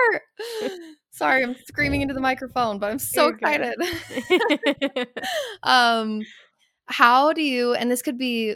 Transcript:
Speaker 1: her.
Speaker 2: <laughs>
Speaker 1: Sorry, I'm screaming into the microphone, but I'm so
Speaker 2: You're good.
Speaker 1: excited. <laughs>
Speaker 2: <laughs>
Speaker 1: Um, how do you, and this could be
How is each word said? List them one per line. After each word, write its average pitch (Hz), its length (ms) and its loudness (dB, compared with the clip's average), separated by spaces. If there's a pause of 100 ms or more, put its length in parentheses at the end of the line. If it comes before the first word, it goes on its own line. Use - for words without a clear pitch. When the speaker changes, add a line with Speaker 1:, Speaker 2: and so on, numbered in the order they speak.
(140)
Speaker 1:
her. - 80 -4 (760)
Speaker 2:
<laughs> - 160 -20
Speaker 1:
Sorry, 262 320 0
I'm 247 120 -6 (100)
screaming 285 360 -2
into 277 120 -4
the 262 80 -4
microphone, 254 580 -2
but 208 120 -2
I'm 262 80 -4
so 302 280 2
Speaker 2:
You're - 100 -2
good. 294 320 0
Speaker 1:
excited. 226 100 -6
<laughs> - 0 -
Speaker 2:
<laughs> 339 1800 -2
Speaker 1:
Um, 226 640 2 (600)
how 269 460 4
do 320 100 -4
you, 247 320 0
and 240 160 0
this 247 120 -2
could 254 140 -4
be 233 380 -2